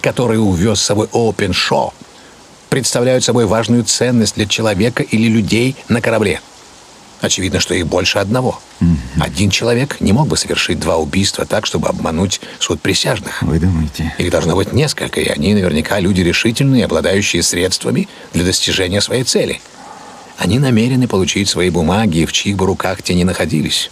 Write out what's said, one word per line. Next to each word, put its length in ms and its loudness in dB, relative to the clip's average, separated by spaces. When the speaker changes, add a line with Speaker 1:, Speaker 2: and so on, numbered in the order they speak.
Speaker 1:
которые 380 0
увёз 420 2
с 40 -2
собой 280 0
Оупеншо, 800 0
представляют 540 2
собой 220 2
важную 380 2
ценность 500 2
для 140 -2
человека 560 0
или 240 2
людей 480 2
на 140 2
корабле. 400 0
Очевидно, 400 -2
что 120 -2
их 140 0
больше 320 0
одного. 400 0
Speaker 2:
Мгм. 160 4
Speaker 1:
Один 280 0
человек 520 0
не 100 2
мог 160 4
бы 80 0
совершить 460 -2
два 160 0
убийства 480 0
так, 200 -2
чтобы 220 -2
обмануть 540 -2
суд 220 -2
присяжных. 640 -2
Speaker 2:
Вы 160 2
думаете? 580 0
Speaker 1:
Их 120 -2
должно 280 0
быть 160 -2
несколько, 480 -2
и 80 -2
они 240 0
наверняка 480 0
люди 180 2
решительные, 640 2
обладающие 580 0
средствами 680 0
для 100 0
достижения 560 0
своей 240 -2
цели. 380 -2
Они 220 2
намерены 480 2
получить 400 0
свои 220 0
бумаги, 560 2
в 80 -8
чьих 240 -2
бы 80 2
руках 360 -2
те 120 -4
ни 100 2
находились. 680 -2